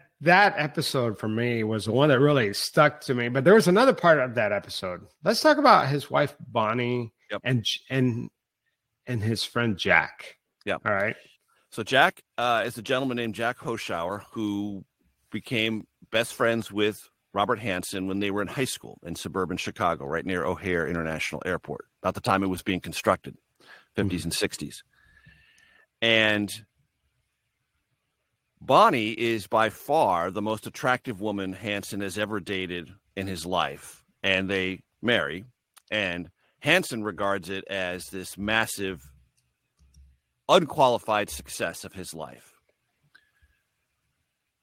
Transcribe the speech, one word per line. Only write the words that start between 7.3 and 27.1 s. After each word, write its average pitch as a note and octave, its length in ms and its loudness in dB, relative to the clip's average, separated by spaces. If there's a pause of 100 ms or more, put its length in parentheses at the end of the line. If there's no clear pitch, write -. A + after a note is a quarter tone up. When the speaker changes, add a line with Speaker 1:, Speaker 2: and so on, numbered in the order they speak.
Speaker 1:
and, B2 220 0 (260)
and, B2 380 0 (760)
and A#2+ 160 -4
his A2 220 -2
friend, A#2 340 -2
Jack. - 600 0 (280)
Speaker 2:
Yep. F#2+ 180 -4
Speaker 1:
All G#2+ 100 0
right. G2+ 220 -2 (540)
Speaker 2:
So A#2 140 -6
Jack, C#3+ 400 2 (160)
uh, A#2+ 260 2
is A#2+ 140 -8
a - 20 -12
gentleman B2+ 360 -2
named A2+ 180 -4
Jack A#2 240 -4
Hoschauer, G2+ 720 -6
who G2+ 520 -6 (480)
became A2 540 -4 (240)
best A2+ 240 0
friends A#2 380 0
with G#2 360 -2 (260)
Robert G2+ 260 0
Hansen F#2+ 480 -6
when F#2+ 120 -4
they G2+ 120 -2
were G2+ 100 -4
in G2 60 -6
high - 180 -4
school - 400 -10
in E2+ 80 -8
suburban F#2 440 -4
Chicago, E2+ 500 -4
right D#2 180 -4
near F2+ 180 -4
O'Hare F2 440 -2
International D#2+ 580 -6
Airport, - 400 -8 (160)
about F#2+ 140 -2
the - 60 -14
time G2 200 0
it G2 60 -2
was F#2 160 -6
being F#2 160 -4
constructed, - 560 -2 (600)
fifties F#2+ 260 -2
Speaker 1:
Mm-hmm. F2 60 -6
Speaker 2:
and D#2+ 60 -6
sixties. - 500 -6 (1160)
And A2 640 2 (2000)